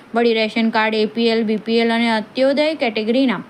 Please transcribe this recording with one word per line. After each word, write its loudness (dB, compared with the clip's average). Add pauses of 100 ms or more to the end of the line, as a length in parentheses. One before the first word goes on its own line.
(140)
વળી 2
રેશન 0
કાર્ડ 0
એ 0
પી -2
એલ, 2
બી 0
પી -2
એલ 2
અને 0
અંત્યોદય 0
કેટેગરીના 0